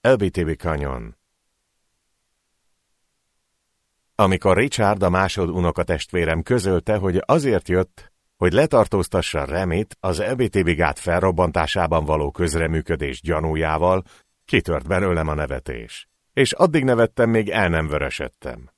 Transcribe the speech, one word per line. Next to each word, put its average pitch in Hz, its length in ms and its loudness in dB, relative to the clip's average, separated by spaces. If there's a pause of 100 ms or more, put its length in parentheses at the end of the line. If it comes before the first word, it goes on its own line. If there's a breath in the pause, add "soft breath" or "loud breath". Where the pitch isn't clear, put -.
L 127 120 6
B 98 160 2
T 85 160 -2
B 78 100 -2
Canyon. 67 600 -6 (3000)
Amikor 95 420 4
Richard, 104 460 0
a 90 60 2
másod 90 400 0
unokatestvérem 82 920 -2
közölte, 98 560 0
hogy 92 280 0
azért 135 420 0
jött, - 440 -2 (260)
hogy 90 160 2
letartóztassa 101 920 0
Remit 87 540 -2
az 92 200 -4
L 104 140 -2
B 120 160 -2
T 98 140 0
B 82 120 2
gát 73 240 0
felrobbantásában 85 1040 0
való 76 260 0
közreműködés 80 920 -2
gyanújával, 80 840 0 (420 soft breath)
kitört 78 420 -2
belőlem 90 400 0
a 76 60 -2
nevetés. 67 720 -8 (260)
És 135 180 2
addig 160 320 2
nevettem, 117 460 2
még 110 200 2
el 98 200 0
nem 80 180 0
vörösödtem. 65 920 -8